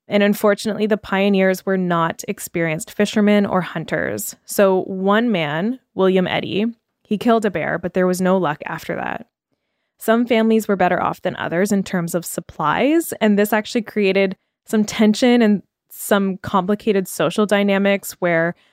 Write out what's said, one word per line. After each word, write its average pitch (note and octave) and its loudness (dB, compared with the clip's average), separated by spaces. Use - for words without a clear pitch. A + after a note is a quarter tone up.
And G#3 2
unfortunately, G#3 0
the G3+ 0
pioneers F#3+ 0
were F#3+ -2
not F3 -2
experienced E3 -6
fishermen G#3 2
or F#3 0
hunters. - -6
So F#3+ 2
one G3+ 0
man, F3 -2
William F#3 2
Eddy, - -2
he G#3 -4
killed A3+ 2
a G3+ 0
bear, D#3 -4
but F3 -8
there F#3 2
was F3+ 0
no F#3 2
luck D#3 -2
after E3 -8
that. - -8
Some A#3 2
families A3+ 2
were G3+ 0
better F3+ 0
off - -2
than - -6
others F3+ -2
in G3 0
terms E3+ -4
of E3 -4
supplies, F#3 -2
and G#3 4
this G#3 2
actually G#3+ -2
created G3 0
some G#3+ 0
tension A3+ 4
and G#3 4
some G3 -2
complicated G3 -2
social F3 0
dynamics G3 0
where E3+ 0